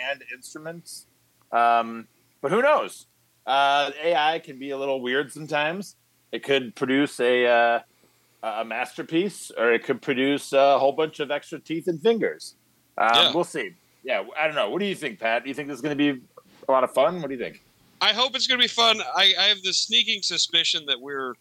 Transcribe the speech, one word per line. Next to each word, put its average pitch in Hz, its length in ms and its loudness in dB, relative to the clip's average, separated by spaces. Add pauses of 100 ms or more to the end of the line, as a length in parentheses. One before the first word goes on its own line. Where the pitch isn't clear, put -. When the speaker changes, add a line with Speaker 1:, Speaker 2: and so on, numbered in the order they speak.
Speaker 1:
and 135 140 -8 (100)
instruments. 156 720 -16 (460)
Um, 117 560 0 (340)
but 143 100 -2
who 220 100 2
knows? 254 460 0 (380)
Uh, 139 460 2 (120)
A 170 120 2
I 156 240 2
can 151 200 -16
be 139 120 -8
a 135 60 -6
little 135 240 -2
weird 127 300 -2
sometimes. 156 640 -4 (360)
It 117 120 -8
could 131 320 0
produce 139 440 0
a, 123 280 4
uh, 117 320 4 (640)
a 110 220 -4
masterpiece, 139 920 -4
or 113 140 4
it 117 120 2
could 120 180 -2
produce 135 520 0
a 139 240 6
whole 135 140 4
bunch 156 280 -2
of 143 120 -6
extra 147 280 -8
teeth 160 280 -8
and 165 140 -2
fingers. 175 540 -2 (420)
Um, 110 160 4
Speaker 2:
Yeah. 151 200 4
Speaker 1:
we'll 170 100 0
see. 113 280 -8 (320)
Yeah, 113 200 0 (160)
I 156 80 0
don't 156 80 -6
know. 107 140 0
What 147 100 -2
do 202 60 -2
you 190 100 -2
think, 117 240 -8
Pat? 113 240 0
Do 135 60 -10
you 139 60 -6
think 147 140 -8
this 143 60 -8
is 117 60 -12
gonna 147 140 -4
be 139 260 2 (460)
a 135 40 2
lot 131 120 4
of 123 100 0
fun? 170 280 2
What 143 80 -6
do 135 40 -8
you 123 60 -6
think? 82 220 -10 (380)
Speaker 2:
I 202 140 2
hope 254 220 0
it's 247 120 -2
gonna 254 140 2
be 240 60 4
fun. 220 340 2
I, 180 360 2
I 185 80 2
have 202 180 2
this 185 160 -2
sneaking 220 420 0
suspicion 165 640 0
that 131 160 -4
we're 135 400 -6